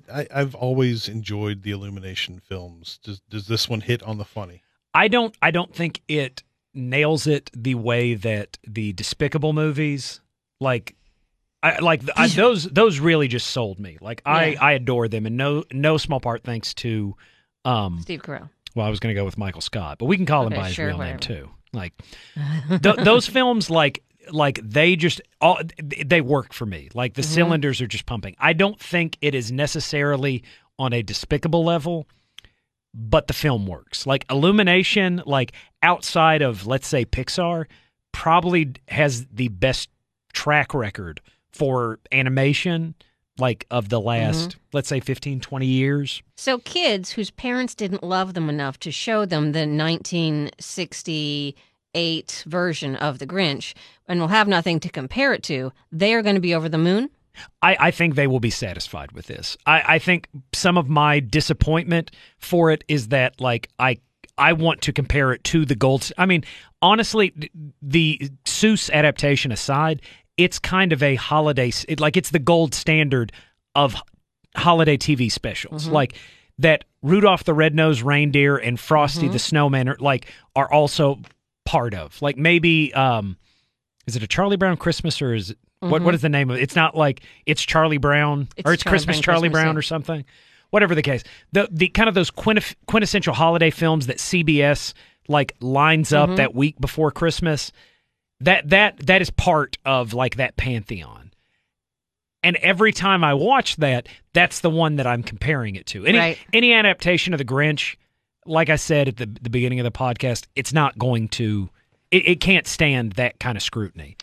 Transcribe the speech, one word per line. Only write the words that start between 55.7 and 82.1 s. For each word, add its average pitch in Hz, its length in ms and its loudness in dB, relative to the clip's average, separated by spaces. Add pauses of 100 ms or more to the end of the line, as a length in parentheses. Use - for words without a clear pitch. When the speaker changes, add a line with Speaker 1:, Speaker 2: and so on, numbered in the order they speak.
Speaker 3:
they 202 220 2
are 233 80 2
gonna 202 180 2
be 175 140 0
over 160 140 -2
the 160 100 -2
moon? 196 320 2 (520)
Speaker 2:
I, 185 160 4
I 165 140 4
think 165 220 0
they 143 120 2
will 127 140 2
be 113 100 0
satisfied 82 640 -8
with - 140 -18
this. - 380 -12
I, 156 220 4
I 160 140 4
think 175 280 0 (240)
some 180 240 2
of 151 120 2
my 147 320 4
disappointment 156 880 0 (280)
for 170 340 2
it 151 160 -2
is 135 200 0
that, 127 320 0
like, 120 280 -2 (100)
I, 127 200 0 (380)
I 156 180 4
want 160 280 0
to 147 100 -2
compare 135 400 0
it - 120 -6
to 160 200 2
the 135 120 0
gold 131 260 2
s-, - 160 -10
I 180 80 2
mean, 180 180 2 (380)
honestly, 208 480 4
th-, 151 220 -14 (280)
the 147 500 0 (140)
Seuss - 460 2
adaptation 143 600 2
aside, 147 500 -2 (340)
it's 180 220 2
kind 185 340 2
of 135 100 0
a 139 120 4
holiday 143 540 0
s-, - 200 -6
it, 156 120 -4
like, 151 160 2
it's 165 140 -2
the 175 100 2
gold 165 340 2
standard 139 560 0 (460)
of 143 180 2
h-, - 60 -10 (560)
holiday 160 400 4
T 151 180 0
V 120 140 0
specials. 147 560 -8
Speaker 3:
Mm-hmm. 165 100 -2
Speaker 2:
Like, 139 200 2 (440)
that 151 260 4 (180)
Rudolph 190 420 4
the 165 100 2
Red-Nosed 156 480 4
Reindeer 143 540 4
and 120 240 -2
Frosty 151 460 2
Speaker 3:
Mm-hmm. - 60 -2
Speaker 2:
the 127 60 0
Snowman 135 520 2
are, - 100 -4
like, 135 320 -2 (240)
are 135 160 0
also 147 480 2 (440)
part 120 300 0
of. 78 260 -12